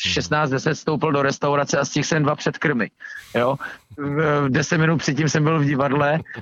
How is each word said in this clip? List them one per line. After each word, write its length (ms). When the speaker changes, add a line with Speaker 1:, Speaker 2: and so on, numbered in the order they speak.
Speaker 1:
Mhm. 80
Speaker 2:
šestnáct 360
deset 260
stoupil 360
do 100
restaurace 580
a 60
stihl 180
jsem 200
dva 120
předkrmy, 560
jo. 200
V-, 480
v 40
deset 280
minut 200
předtím 320
jsem 140
byl 160
v 60
divadle. 540